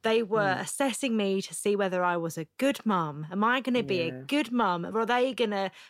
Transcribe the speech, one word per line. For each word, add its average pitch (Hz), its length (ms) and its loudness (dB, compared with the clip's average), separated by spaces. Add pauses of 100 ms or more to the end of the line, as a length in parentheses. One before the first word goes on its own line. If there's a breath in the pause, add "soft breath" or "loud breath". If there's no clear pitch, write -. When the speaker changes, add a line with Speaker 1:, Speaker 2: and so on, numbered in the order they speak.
Speaker 1:
they 226 180 4
were 202 340 2
Speaker 2:
Mm. 190 60 -4
Speaker 1:
assessing 226 560 0
me 196 240 2
to - 140 -8
see 202 200 0
whether 185 280 2
I 175 120 2
was 165 220 -4
a 160 80 -6 (140)
good 269 260 0
mum. 156 460 0
Am 196 120 0
I 247 160 2
gonna 247 220 0
be 185 200 0
a 165 100 -2
Speaker 2:
Yeah. 131 160 -10
Speaker 1:
good 277 240 0
mum? 185 340 0
Or 196 140 -2
are 226 80 0
they 247 260 2
gonna, 202 380 -2 (180 loud breath)